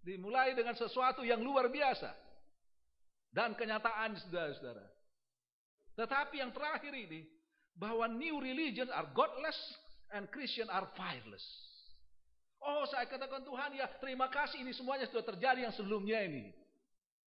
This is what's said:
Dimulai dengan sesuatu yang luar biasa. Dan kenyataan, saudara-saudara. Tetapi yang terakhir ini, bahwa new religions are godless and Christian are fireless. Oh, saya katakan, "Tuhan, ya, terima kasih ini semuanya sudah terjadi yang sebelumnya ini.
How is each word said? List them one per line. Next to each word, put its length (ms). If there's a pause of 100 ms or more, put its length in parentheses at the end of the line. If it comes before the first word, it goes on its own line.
Dimulai 560
dengan 160
sesuatu 480
yang 160
luar 320
biasa. 400 (1200)
Dan 240
kenyataan, 640
saudara-saudara. 640 (1120)
Tetapi 480
yang 80
terakhir 400
ini, 320 (560)
bahwa 320
new 320
religions 480
are 240
godless 400 (560)
and 240
Christian 400
are 240
fireless. 480 (1120)
Oh, 320
saya 160
katakan, 400
"Tuhan, 320
ya, 80 (160)
terima 240
kasih 400
ini 80
semuanya 320
sudah 160
terjadi 480
yang 80
sebelumnya 480
ini. 240 (760)